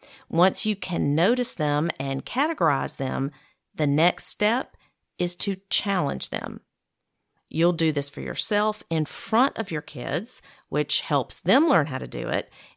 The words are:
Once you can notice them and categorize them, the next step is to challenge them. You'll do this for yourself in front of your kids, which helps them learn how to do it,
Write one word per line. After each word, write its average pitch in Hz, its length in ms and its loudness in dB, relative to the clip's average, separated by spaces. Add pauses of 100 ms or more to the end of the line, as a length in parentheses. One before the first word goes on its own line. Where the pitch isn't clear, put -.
(280)
Once 185 360 2
you 214 120 0
can 165 380 -2
notice 233 400 2
them 151 440 0
and 135 280 -6
categorize 165 720 -2
them, 131 340 -2 (440)
the 151 120 0
next 156 400 2
step - 500 -2 (420)
is 175 180 0
to 196 200 -2 (120)
challenge 151 600 -2
them. - 300 -6 (880)
You'll 165 240 2
do 160 200 2
this 143 180 0
for 139 100 -10
yourself 208 680 0
in 160 140 0
front - 540 0
of - 120 -4
your 151 120 -4
kids, 143 600 -6 (260)
which 151 340 0
helps - 360 0
them 277 300 4
learn 165 180 4
how 131 120 -6
to 127 80 -6
do 120 220 -6
it, - 220 -4 (260)